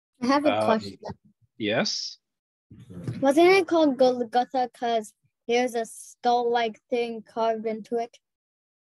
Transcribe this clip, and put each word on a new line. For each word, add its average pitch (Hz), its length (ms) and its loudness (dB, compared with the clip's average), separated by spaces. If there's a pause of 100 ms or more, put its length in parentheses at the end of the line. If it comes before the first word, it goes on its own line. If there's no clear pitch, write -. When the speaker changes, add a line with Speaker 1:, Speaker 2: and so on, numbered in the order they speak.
(220)
Speaker 1:
I 240 40 -4
have 285 180 2
a 214 160 2
Speaker 2:
Um, 220 60 2
Speaker 1:
question. 214 320 -2 (580)
Speaker 2:
yes? 110 600 -4 (1000)
Speaker 1:
Wasn't 285 280 6
it 381 180 4
called 311 300 2
Golgotha 247 800 0
'cause 233 400 -4 (340)
there's 240 260 0
a 226 120 -4
skull-like 240 920 -2 (100)
thing 233 320 -4
carved 226 440 -2
into 220 300 -6
it? 233 220 -6 (680)